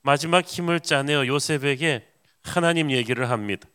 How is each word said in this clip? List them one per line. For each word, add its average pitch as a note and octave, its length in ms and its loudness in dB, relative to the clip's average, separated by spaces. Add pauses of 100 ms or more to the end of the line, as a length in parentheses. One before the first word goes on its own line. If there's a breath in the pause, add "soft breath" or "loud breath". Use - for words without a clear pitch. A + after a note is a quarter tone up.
마지막 D#3+ 440 2
힘을 E3+ 360 -2
짜내어 C#3+ 460 0
요셉에게 C#3+ 800 -2 (380)
하나님 E3 480 0
얘기를 B2 380 0
합니다. G#2 460 -4